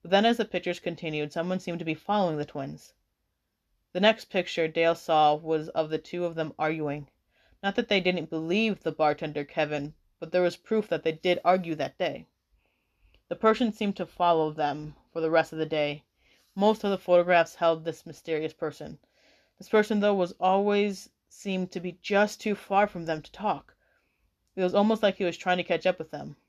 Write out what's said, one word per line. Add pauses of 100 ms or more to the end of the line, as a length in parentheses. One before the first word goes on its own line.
But
then
as
the
pictures
continued,
someone
seemed
to
be
following
the
twins. (1000)
The
next
picture
Dale
saw
was
of
the
two
of
them
arguing. (520)
Not
that
they
didn't
believe
the
bartender,
Kevin, (260)
but
there
was
proof
that
they
did
argue
that
day. (1040)
The
person
seemed
to
follow
them (180)
for
the
rest
of
the
day. (520)
Most
of
the
photographs
held
this
mysterious
person. (600)
This
person,
though,
was
always (200)
seemed
to
be
just
too
far
from
them
to
talk. (800)
It
was
almost
like
he
was
trying
to
catch
up
with
them. (140)